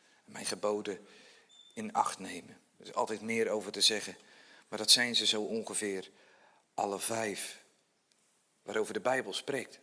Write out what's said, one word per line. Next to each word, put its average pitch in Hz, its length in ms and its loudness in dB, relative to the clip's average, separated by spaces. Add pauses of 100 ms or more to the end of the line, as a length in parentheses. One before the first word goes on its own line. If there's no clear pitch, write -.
(260)
en - 60 -20
mijn - 140 -10
geboden 104 600 -2 (680)
in 107 180 -6
acht - 260 2
nemen." 90 400 -12 (200)
Er - 80 -20
is - 80 -14
altijd 110 260 0
meer 113 280 0
over 104 240 -2
te 101 80 -6
zeggen, 101 360 2 (520)
maar 107 100 -4
dat 104 120 2
zijn 123 240 6
ze 110 120 2
zo 107 160 2
ongeveer 101 680 -2 (640)
alle 101 240 0
vijf 110 640 -2 (1000)
waarover 104 320 -2
de 107 60 -2
Bijbel 123 320 0
spreekt. - 500 -4